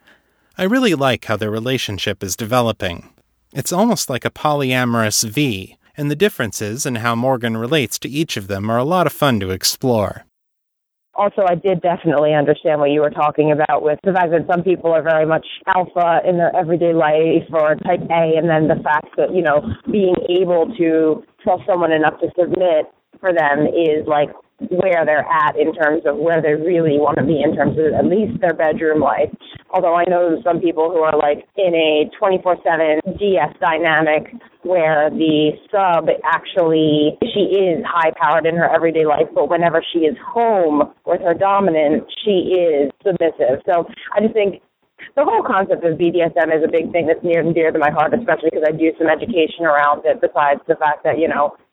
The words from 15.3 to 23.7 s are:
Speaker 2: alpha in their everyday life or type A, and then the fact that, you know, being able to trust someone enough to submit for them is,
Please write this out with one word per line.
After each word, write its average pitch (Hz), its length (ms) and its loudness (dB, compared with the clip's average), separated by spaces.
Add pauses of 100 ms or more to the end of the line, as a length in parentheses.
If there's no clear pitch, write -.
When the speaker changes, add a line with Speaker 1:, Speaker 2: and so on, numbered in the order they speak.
Speaker 2:
alpha 175 580 0
in 180 120 0
their 170 180 0
everyday 170 380 0
life 160 580 2
or 156 240 2
type 175 240 -2 (100)
A, 165 280 2
and 160 120 0
then 156 200 2
the 160 120 0
fact 151 360 -4
that, 156 180 0
you 185 60 0
know, 151 200 2 (300)
being 185 240 2 (140)
able 175 480 0
to 160 480 0 (180)
trust 180 240 -2
someone 175 240 0
enough 156 300 0
to 165 80 -2 (100)
submit 170 460 0 (340)
for 185 140 0
them 151 340 2
is, 151 400 0